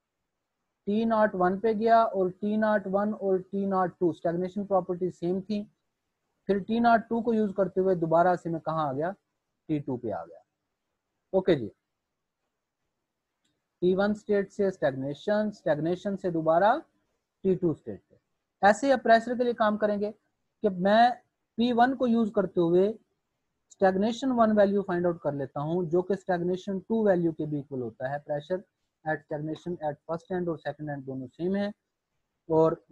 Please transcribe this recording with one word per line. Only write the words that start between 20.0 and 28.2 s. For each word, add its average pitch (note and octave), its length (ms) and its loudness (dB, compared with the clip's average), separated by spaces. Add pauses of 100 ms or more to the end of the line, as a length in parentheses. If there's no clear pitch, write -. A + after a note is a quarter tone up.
कि - 580 -6
मैं G#3 420 4 (460)
पी A#3+ 160 2
वन B3 220 4
को B3+ 120 0
यूज़ A#3 240 2
करते F#3 300 0
हुए F3+ 300 4 (800)
stagnation G#3+ 600 0
one A#3 220 4
value G3+ 300 4
find F3 240 -2
out E3+ 140 -2
कर C#3+ 120 -4
लेता C#3+ 280 -6
हूँ, E3+ 240 -2
जो E3+ 160 0
कि F#3 140 -2
stagnation F#3 680 -4
two A3+ 240 -2
value F3 260 2
के D#3+ 140 -6
भी D3+ 140 -4
equal C3+ 220 -8
होता B2+ 300 -8
है। C#3+ 80 -6
Pressure D3+ 440 -6 (420)